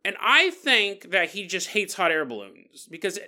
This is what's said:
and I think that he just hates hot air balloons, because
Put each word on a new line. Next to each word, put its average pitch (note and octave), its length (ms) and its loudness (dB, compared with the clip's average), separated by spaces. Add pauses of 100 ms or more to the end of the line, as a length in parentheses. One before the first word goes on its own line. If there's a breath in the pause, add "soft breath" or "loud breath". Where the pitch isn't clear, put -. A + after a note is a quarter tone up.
and G3 160 -4
I D#4 300 6
think G3+ 600 0
that F3 200 2
he G3 140 -10
just F3+ 240 -6
hates G#3 260 -2
hot E3+ 160 2
air D#3 140 0
balloons, G2+ 640 -14
because F#3 380 -6